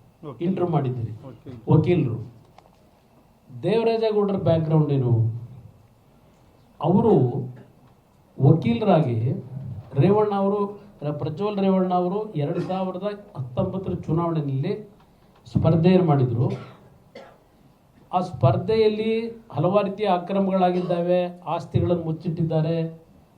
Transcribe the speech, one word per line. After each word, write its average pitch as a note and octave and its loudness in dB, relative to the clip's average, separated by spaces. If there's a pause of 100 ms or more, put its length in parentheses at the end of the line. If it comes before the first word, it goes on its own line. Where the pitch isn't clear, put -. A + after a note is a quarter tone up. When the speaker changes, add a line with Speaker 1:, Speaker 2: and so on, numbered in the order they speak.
(300)
Speaker 1:
ಓಕೆ. C3+ -10
Speaker 2:
ಇಂಟರ್ವ್ಯೂ F3 0
ಮಾಡಿದ್ದೀರಿ, B2+ -2
Speaker 1:
ಓಕೆ. - -6
Speaker 2:
ವಕೀಲರು. D3+ 2 (1300)
ದೇವರಾಜೇಗೌಡರ G#3+ 0
ಬ್ಯಾಕ್‌ಗ್ರೌಂಡ್ D#3+ 2
ಏನು? A#2+ 2 (1700)
ಅವರು D#3 2 (880)
ವಕೀಲರಾಗಿ D#3+ 2 (600)
ರೇವಣ್ಣ G3+ 4
ಅವರು, G3+ 0 (520)
ಪ್ರಜ್ವಲ್ G3 -6
ರೇವಣ್ಣ F#3+ 2
ಅವರು F#3+ -2
ಎರಡು D3+ -2
ಸಾವಿರದ F#3 -6 (100)
ಹತ್ತೊಂಬತ್ತರ - -6
ಚುನಾವಣೆಯಲ್ಲಿ E3 -4 (560)
ಸ್ಪರ್ಧೆಯನ್ನು E3+ 4
ಮಾಡಿದ್ರು. B2 2 (1600)
ಆ F#3 2
ಸ್ಪರ್ಧೆಯಲ್ಲಿ G#3+ 0 (220)
ಹಲವಾರು F#3 2
ರೀತಿಯ G3 -4
ಅಕ್ರಮಗಳಾಗಿದ್ದಾವೆ, F3+ 0
ಆಸ್ತಿಗಳನ್ನು E3+ -2
ಮುಚ್ಚಿಟ್ಟಿದ್ದಾರೆ. D#3+ -4 (360)